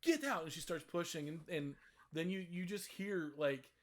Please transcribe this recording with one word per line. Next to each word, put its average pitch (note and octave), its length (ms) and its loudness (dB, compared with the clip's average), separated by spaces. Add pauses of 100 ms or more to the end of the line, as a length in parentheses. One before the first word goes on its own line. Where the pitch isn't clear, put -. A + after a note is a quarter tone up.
get D#4 220 4
out. A3+ 200 2
And D#3+ 80 -4
she D#3+ 80 -6
starts D#3+ 240 -2
pushing. E3 440 -2
And, D#3+ 120 -4 (100)
and D3 240 0 (380)
then E3 180 0
you, F#3+ 180 0
you F3 160 -2
just F#3+ 220 -2
hear, F#3 520 -2
like C#3 260 2 (180)